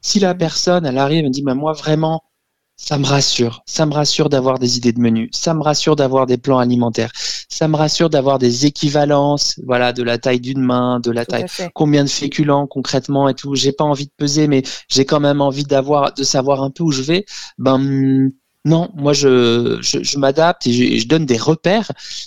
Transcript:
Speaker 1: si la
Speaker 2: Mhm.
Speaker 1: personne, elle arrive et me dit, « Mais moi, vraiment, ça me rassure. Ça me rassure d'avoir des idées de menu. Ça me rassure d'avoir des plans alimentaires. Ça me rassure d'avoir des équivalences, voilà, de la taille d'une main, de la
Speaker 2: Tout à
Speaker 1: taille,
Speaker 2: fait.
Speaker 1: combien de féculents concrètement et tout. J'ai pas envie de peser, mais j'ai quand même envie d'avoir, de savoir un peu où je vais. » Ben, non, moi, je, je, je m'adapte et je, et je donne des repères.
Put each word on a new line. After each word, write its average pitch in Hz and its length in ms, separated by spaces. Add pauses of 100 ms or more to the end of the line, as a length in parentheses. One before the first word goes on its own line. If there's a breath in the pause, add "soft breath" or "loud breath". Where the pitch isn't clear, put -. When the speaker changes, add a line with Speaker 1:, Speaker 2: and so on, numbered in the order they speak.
Speaker 1:
si - 180
la 185 140
Speaker 2:
Mhm. 175 40
Speaker 1:
personne, 175 480
elle 131 120
arrive 143 220
et 160 40
me 143 60
dit, « 131 160
Mais 131 100
moi, 151 160
vraiment, 156 520 (520)
ça - 220
me 139 80
rassure. 131 600
Ça - 200
me 147 80
rassure 147 340
d'avoir 131 320
des 123 180
idées 120 140
de 117 80
menu. 113 320
Ça - 220
me 151 100
rassure 151 320
d'avoir 135 300
des 127 120
plans 131 220
alimentaires. 120 520 (360 loud breath)
Ça - 220
me 151 80
rassure 156 320
d'avoir 139 300
des 123 260
équivalences, 147 1000
voilà, 123 280
de 123 100
la 117 140
taille 127 240
d'une 131 200
main, 123 380
de 120 120
la 117 140
Speaker 2:
Tout - 100
à 120 40
Speaker 1:
taille, 180 100
Speaker 2:
fait. 175 240
Speaker 1:
combien 147 300
de 139 60
féculents 143 580
concrètement 139 640
et 131 60
tout. 139 200
J'ai 131 160
pas 147 140
envie 143 220
de - 100
peser, 147 320
mais 135 140 (260 loud breath)
j'ai 135 160
quand 147 160
même 143 180
envie 139 240
d'avoir, 143 500
de 139 100
savoir 135 380
un 139 100
peu 170 120
où 160 80
je 131 120
vais. » 170 220 (320 loud breath)
Ben, 135 760 (340)
non, 165 300
moi, 143 180
je, 120 680
je, - 220
je - 140
m'adapte 143 500
et 120 60
je, 123 100
et 117 160
je 113 80
donne 160 180
des - 120
repères. 175 520 (380 loud breath)